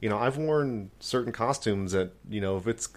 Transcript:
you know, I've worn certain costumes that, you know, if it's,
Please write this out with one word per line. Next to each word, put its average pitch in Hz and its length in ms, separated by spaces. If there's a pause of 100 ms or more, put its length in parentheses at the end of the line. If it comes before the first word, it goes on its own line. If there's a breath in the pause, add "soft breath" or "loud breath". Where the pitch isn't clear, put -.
you 110 80
know, 104 100
I've 131 180
worn 143 640
certain 123 320
costumes 101 640
that, 92 180 (180)
you 104 120
know, 95 160
if 92 100
it's, 117 300